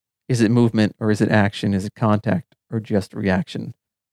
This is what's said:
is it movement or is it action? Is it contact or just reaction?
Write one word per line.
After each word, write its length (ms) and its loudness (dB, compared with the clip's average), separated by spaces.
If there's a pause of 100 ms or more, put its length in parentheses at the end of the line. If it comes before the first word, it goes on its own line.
(280)
is 120 0
it 100 4
movement 500 2
or 100 0
is 100 0
it 80 2
action? 460 0
Is 100 -2
it 120 -10
contact 580 -2 (160)
or 80 -6
just 340 -4
reaction? 640 -4 (380)